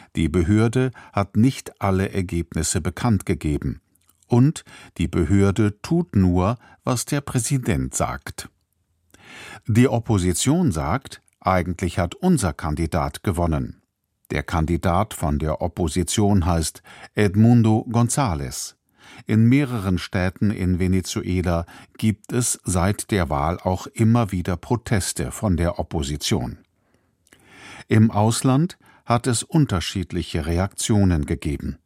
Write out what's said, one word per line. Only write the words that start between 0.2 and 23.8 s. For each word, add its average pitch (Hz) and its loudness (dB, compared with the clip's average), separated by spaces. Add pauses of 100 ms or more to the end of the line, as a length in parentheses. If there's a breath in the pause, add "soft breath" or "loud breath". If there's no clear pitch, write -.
Behörde 110 0 (200 loud breath)
hat 101 -2
nicht - 0
alle 95 0
Ergebnisse 85 -2
bekannt 92 -2
gegeben. 73 -4 (460)
Und 127 2 (340 loud breath)
die 80 0
Behörde 98 2
tut 170 -2
nur, 92 2 (260 loud breath)
was 120 -4
der 143 -4
Präsident 123 -2
sagt. - -6 (1160 loud breath)
Die 120 4
Opposition 120 2
sagt, 78 -4 (180)
eigentlich 90 0
hat 87 0
unser 127 2
Kandidat 78 -4
gewonnen. 80 -2 (480)
Der 71 -2
Kandidat 85 0
von 73 -2
der 78 -4
Opposition 90 0
heißt 85 -2 (320 loud breath)
Edmundo 110 4
González. 117 -2 (520 loud breath)
In 113 4
mehreren 120 2
Städten 95 -2
in 90 0
Venezuela 90 0 (320 loud breath)
gibt - -2
es - -2
seit 92 0
der 87 0
Wahl 73 -2
auch 92 -4